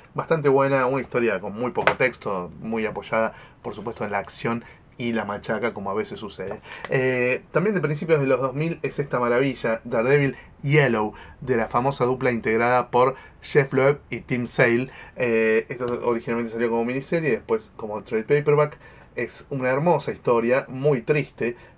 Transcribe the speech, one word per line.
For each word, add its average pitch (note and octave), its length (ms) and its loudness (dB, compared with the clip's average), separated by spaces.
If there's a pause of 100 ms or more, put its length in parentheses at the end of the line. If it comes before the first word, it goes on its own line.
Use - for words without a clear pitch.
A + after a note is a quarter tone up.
(140)
Bastante D3+ 340 0
buena, C3+ 380 4
una C3 160 0
historia A#2 380 0
con G2 160 -8
muy A#2+ 160 -4
poco G#2 220 2
texto, G2 680 -4
muy A2 260 -4
apoyada, G#2+ 480 -2 (300)
por A2+ 100 -10
supuesto, A2 320 -8
en G#2 60 -6
la G2+ 80 -2
acción A#2 440 -4 (340)
y A#2+ 160 -4
la G#2+ 120 -2
machaca, G#2 480 -4
como G2 160 -8
a G2 60 -4
veces G#2+ 240 -6
sucede. G2+ 420 -10 (300)
Eh, B2+ 580 0
también G3 240 0
de F3 80 0
principios D#3 380 0
de C#3 80 0
los B2+ 140 2
dos C3 120 -2
mil D#3+ 300 -4
es C3+ 160 -4
esta C#3+ 200 -2
maravilla, A#2+ 680 0
Daredevil C3 500 2 (260)
Yellow, B2+ 540 2 (260)
de B2 160 0
la A2 100 0
famosa B2+ 380 0
dupla B2+ 260 0
integrada A#2+ 600 2
por B2+ 240 4 (260)
Jeff C#3+ 320 2
Loeb C#3 240 4 (140)
y A#2 80 -6
Tim B2 260 -4
Sale. B2 420 4 (280)
Eh, A2+ 540 2
esto B2 160 -6 (180)
originalmente A#2 480 -2
salió A#2 180 -2
como A#2 160 0
miniserie, C#3 460 -2
después A2 440 -2
como G#2 280 -8
trade A2 220 -2
paperback. D3 520 2 (380)
Es - 340 -6
una B2+ 200 -2
hermosa C#3+ 420 2
historia, A#2+ 580 2
muy C3 320 0
triste, C3 560 -2 (200)